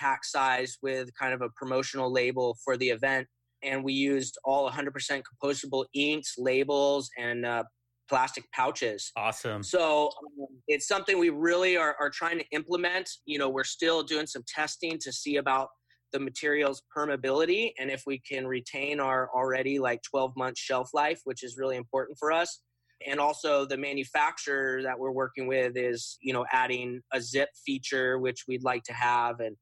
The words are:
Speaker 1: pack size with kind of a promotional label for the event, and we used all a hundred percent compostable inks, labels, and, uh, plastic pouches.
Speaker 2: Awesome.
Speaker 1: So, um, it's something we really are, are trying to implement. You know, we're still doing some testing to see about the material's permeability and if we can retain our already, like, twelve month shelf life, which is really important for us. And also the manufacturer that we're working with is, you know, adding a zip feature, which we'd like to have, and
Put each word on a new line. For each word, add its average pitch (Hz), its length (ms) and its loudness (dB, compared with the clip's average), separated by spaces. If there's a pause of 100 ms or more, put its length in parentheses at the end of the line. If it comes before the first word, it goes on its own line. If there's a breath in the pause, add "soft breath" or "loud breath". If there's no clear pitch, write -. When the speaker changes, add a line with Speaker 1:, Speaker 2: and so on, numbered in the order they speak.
Speaker 1:
pack 135 240 0
size 131 580 0
with 131 320 -2
kind 131 200 -2
of 127 80 -4
a 117 80 -2
promotional 131 600 -2
label 127 540 2
for 127 140 0
the 127 100 2
event, 127 380 0 (360)
and 135 220 -2
we 135 80 0
used 135 520 0
all 135 220 2
a 127 40 0
hundred 139 240 -6
percent 139 280 -4
compostable 139 600 -2 (100)
inks, 147 440 0
labels, 139 800 2
and, 120 260 -2
uh, 117 200 -2 (440)
plastic 131 440 0
pouches. 117 640 -2
Speaker 2:
Awesome. 110 480 -2
Speaker 1:
So, 151 440 4
um, 143 400 -8 (220)
it's 147 200 2
something 196 300 2
we 175 100 8
really 175 480 4
are, 151 240 2
are 143 100 2
trying 170 280 -2
to 156 120 -4
implement. 175 600 0 (160)
You 147 120 -4
know, 139 120 2
we're 135 120 0
still 165 400 2
doing 151 240 -2
some 131 220 -10
testing 156 540 -4
to 135 100 -8
see 143 240 -2
about 135 320 2 (440 soft breath)
the 139 80 0
material's 139 640 0 (120)
permeability 151 840 2
and 135 120 -4
if 135 160 -6
we 139 120 -4
can 131 280 -6
retain 139 540 -4
our 131 340 2
already, 131 440 2
like, 123 240 0
twelve 131 340 -2
month 127 220 -2
shelf 127 340 -2
life, 151 320 0
which 127 180 -6
is 120 140 -12
really 131 200 -2
important 131 420 -4
for 151 140 2
us. 170 280 0 (460)
And 139 120 -2
also 147 460 4
the 135 140 -4
manufacturer 139 1040 0
that 127 160 -4
we're 131 120 -2
working 131 360 -2
with 127 320 0
is, 120 420 -2
you 131 140 -2
know, 123 180 0
adding 127 480 0 (140)
a 131 80 2
zip 131 260 0 (160)
feature, 131 540 0
which 127 280 -2
we'd 127 160 -4
like 127 220 0
to 120 80 -10
have, 120 480 2
and 110 220 -4